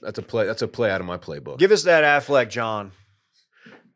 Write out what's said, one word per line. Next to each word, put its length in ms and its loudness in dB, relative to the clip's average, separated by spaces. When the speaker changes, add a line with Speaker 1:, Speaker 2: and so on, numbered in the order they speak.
Speaker 1:
that's 180 -12
a 40 -10
play. 240 -2
That's 160 -4
a 60 -4
play 220 -2
out 100 -2
of 60 -8
my 120 -8
playbook. 400 -14
Speaker 2:
Give 140 6
us 120 2
that 200 4
Affleck, 440 2
John. 440 -6